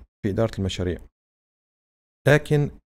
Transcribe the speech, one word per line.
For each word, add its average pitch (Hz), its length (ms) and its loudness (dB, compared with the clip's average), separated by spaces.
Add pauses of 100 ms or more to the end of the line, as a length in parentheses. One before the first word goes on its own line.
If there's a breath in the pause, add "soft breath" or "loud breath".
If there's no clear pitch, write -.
(220)
في 104 80 -2
إدارة 107 280 0
المشاريع، 90 400 -4 (1300)
لكن، 147 420 2 (300)